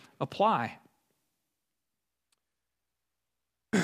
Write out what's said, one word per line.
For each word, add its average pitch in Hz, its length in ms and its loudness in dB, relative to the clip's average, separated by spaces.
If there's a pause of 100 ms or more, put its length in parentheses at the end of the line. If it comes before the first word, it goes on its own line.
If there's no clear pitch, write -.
(200)
apply. 143 580 0 (3000)
<clears throat> 208 100 2